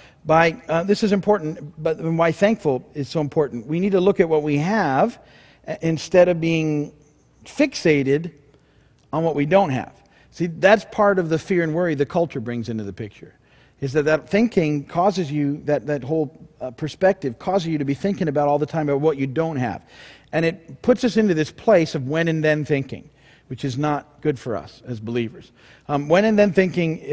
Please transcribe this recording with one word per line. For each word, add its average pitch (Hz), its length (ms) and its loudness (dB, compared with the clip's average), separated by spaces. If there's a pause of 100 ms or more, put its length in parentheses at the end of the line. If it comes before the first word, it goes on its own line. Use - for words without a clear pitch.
(260)
By, 165 440 4
uh, 165 140 0
this 202 200 0
is 202 80 2
important, 165 720 -2
but 160 160 -2
why 165 320 2
thankful 160 640 0
is 143 160 -8
so 170 100 -2
important. 131 480 -2
We 165 140 -2
need 196 100 0
to 190 80 4
look 190 220 2
at 165 80 4
what 151 140 2
we 147 160 0
have, 180 600 0 (480)
uh, 156 140 -8
instead 170 480 4
of 170 100 -2
being 156 540 -2 (500)
fixated 160 880 0 (800)
on 160 140 -2
what 156 100 0
we 143 100 0
don't 180 260 4
have. 123 200 -4 (400)
See, 175 160 -4
that's 175 380 2
part 202 340 2
of 170 80 -2
the 160 100 0
fear 175 260 -2
and 156 120 -2
worry 170 200 0
the 139 100 0
culture 170 340 -2
brings 117 300 -8
into 110 160 -6
the 98 80 -10
picture, - 420 -16 (460)
is 135 120 -6
that 151 120 2
that 156 240 0
thinking 170 560 0
causes 180 440 0
you, 147 360 -2
that, 143 200 -2
that 147 180 -4
whole, 151 440 -4 (120)
uh, 127 120 -10
perspective - 640 -2
causes 185 300 -2
you 160 100 -2
to 143 80 -2
be 139 80 -2
thinking 185 360 -2
about 147 180 0
all 143 100 2
the 147 80 0
time 151 220 -4
about 143 140 0
what 151 160 0
you 135 100 -2
don't 156 300 -4
have. 120 260 -4 (480)
And 160 120 0
it - 380 -6
puts 240 220 2
us 220 140 0
into 208 180 2
this 156 160 -2
place 180 420 2
of 131 140 -4
when 165 220 -2
and 160 140 -2
then 151 220 0
thinking, 135 440 -6 (380)
which 127 160 -10
is 127 140 -6
not 147 440 -4
good 147 180 -2
for 117 160 -6
us - 320 -12
as 117 120 -8
believers. 117 520 -6 (360)
Um, 147 200 -4
when 180 180 4
and 220 140 4
then 208 120 6
thinking, 165 600 0